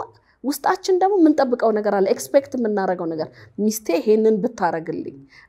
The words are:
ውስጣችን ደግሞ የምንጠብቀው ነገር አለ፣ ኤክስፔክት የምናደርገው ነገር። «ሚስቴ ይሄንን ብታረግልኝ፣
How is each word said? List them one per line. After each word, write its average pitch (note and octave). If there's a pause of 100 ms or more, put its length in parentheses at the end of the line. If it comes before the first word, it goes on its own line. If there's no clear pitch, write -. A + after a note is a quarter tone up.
(440)
ውስጣችን F#4
ደግሞ F#4+
የምንጠብቀው D4
ነገር G#3
አለ፣ G3
ኤክስፔክት -
የምናደርገው F#3+
ነገር። D#3+ (300)
«ሚስቴ G#3+
ይሄንን A3
ብታረግልኝ፣ E3 (340)